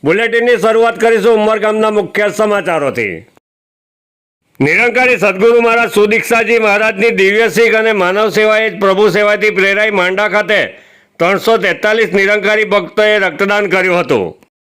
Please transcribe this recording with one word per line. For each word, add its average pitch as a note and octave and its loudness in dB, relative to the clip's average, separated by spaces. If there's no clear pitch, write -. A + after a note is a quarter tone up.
બુલેટિનની A#3 0
શરૂઆત A3 0
કરીશું A3+ 2
ઉમરગામના G#3+ 0
મુખ્ય G#3 -2
સમાચારોથી. D#3+ -2
નિરંકારી A3+ 0
સદગુરુ G3+ 2
મહારાજ A#3 0
સુદીક્ષાજી A3+ 0
મહારાજની G#3+ 0
દિવ્ય G3+ 2
શીખ G#3 2
અને A3 0
માનવ G3 0
સેવાએ G#3+ 0
જ F3 -14
પ્રભુ G3 2
સેવાથી G#3 0
પ્રેરાઈ G3 0
માંડા F#3+ -2
ખાતે G#3 0
ત્રણસો G3 0
તેતાલીસ G3+ -2
નિરંકારી G#3 0
ભક્તોએ G#3 0
રક્તદાન G3+ -2
કર્યું F3+ 0
હતું. A#2 -2